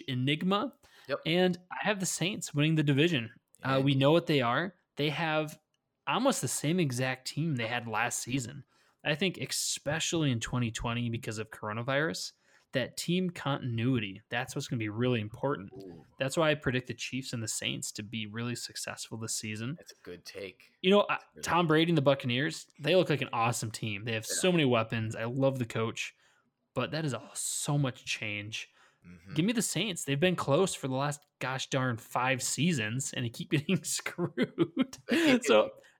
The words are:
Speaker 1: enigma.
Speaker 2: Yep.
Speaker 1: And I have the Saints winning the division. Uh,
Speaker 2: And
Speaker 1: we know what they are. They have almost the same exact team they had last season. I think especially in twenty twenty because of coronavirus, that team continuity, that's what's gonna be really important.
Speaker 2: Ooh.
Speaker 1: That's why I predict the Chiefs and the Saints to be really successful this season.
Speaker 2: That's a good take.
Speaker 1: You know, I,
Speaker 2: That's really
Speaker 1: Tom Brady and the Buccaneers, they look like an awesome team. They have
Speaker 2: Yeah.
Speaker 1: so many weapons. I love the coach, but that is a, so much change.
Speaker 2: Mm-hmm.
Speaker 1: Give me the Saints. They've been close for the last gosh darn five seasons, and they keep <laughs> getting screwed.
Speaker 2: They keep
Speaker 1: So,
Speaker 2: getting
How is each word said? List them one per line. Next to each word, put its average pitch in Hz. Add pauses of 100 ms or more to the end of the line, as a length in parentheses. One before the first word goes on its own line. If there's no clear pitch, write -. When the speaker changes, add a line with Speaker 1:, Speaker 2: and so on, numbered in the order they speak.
Speaker 1:
enigma. 156 (340)
Speaker 2:
Yep. 139
Speaker 1:
And 175 (140)
I -
have 202
the 190
Saints 175
winning 151
the 156
division. 143 (360)
Uh, 135
Speaker 2:
And 135
Speaker 1:
we 139
know 135
what 170
they 147
are. 127 (200)
They 147
have 156 (500)
almost 220
the 135
same 160
exact 131
team 151
they 117
had 117
last 113
season. 127 (420)
I 151
think 185
especially -
in 117
twenty 120
twenty 117
because 117
of 107
coronavirus, 135 (400)
that -
team 180
continuity, 117
that's 127
what's 139
gonna 127
be 110
really 120
important. 131
Speaker 2:
Ooh. 87 (140)
Speaker 1:
That's 135
why 156
I 151
predict 151
the 117
Chiefs -
and 117
the 107
Saints 127
to 110
be 110
really 117
successful -
this 110
season. 110
Speaker 2:
That's -
a -
good 87
take. - (100)
Speaker 1:
You 185
know, 202
I, 147
Speaker 2:
That's - (140)
really 151
Speaker 1:
Tom 170
Brady 160
and 165
the 147
Buccaneers, 135 (140)
they 147
look 180
like 139
an 123
awesome 117
team. 107
They 113
have 110
Speaker 2:
Yeah. -
Speaker 1:
so 185
many 165
weapons. 113
I 113
love 131
the 123
coach, - (580)
but 123
that 156
is 147
a, 110
so -
much 135
change. 104 (360)
Speaker 2:
Mm-hmm. 87
Speaker 1:
Give 151
me 214
the 233
Saints. 185
They've 139
been 180
close 165
for -
the 131
last 143 (200)
gosh 131
darn 127
five 127
seasons, 131
and 123
they 113
keep -
<laughs> -
getting 156
screwed. - (120)
Speaker 2:
They 247
keep 285
Speaker 1:
So, 214
Speaker 2:
getting - (260)